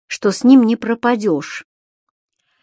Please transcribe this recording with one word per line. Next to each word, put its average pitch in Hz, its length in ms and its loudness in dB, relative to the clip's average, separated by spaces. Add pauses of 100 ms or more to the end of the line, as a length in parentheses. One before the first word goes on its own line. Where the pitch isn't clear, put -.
(140)
что - 180 -2
с - 120 -8
ним 254 180 6
не 226 140 0
пропадёшь. 214 880 -4 (960)